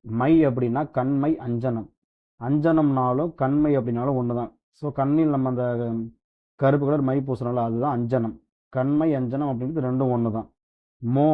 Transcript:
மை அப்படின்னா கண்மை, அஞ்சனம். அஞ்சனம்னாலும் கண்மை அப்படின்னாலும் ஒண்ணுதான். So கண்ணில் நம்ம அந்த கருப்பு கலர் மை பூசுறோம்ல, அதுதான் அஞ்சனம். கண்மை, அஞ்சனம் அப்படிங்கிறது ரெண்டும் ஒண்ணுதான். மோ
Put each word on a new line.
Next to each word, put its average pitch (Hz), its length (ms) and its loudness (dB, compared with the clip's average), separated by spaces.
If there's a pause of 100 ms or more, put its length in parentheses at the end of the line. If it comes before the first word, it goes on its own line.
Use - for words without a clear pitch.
மை 120 280 0 (160)
அப்படின்னா 123 420 0
கண்மை, 139 420 0 (140)
அஞ்சனம். 117 420 -4 (520)
அஞ்சனம்னாலும் 147 960 0
கண்மை 147 440 0
அப்படின்னாலும் 123 420 -2
ஒண்ணுதான். 120 320 -4 (300)
So 143 100 -6
கண்ணில் 147 420 0
நம்ம 131 200 0
அந்த 123 120 -2 (960)
கருப்பு 139 260 2
கலர் 139 240 2
மை 139 80 0
பூசுறோம்ல, 123 500 -2
அதுதான் 123 300 -2
அஞ்சனம். 117 400 -2 (340)
கண்மை, 147 440 2
அஞ்சனம் 131 360 -2
அப்படிங்கிறது 127 360 -2
ரெண்டும் 127 280 2
ஒண்ணுதான். 113 320 -2 (540)
மோ 131 320 2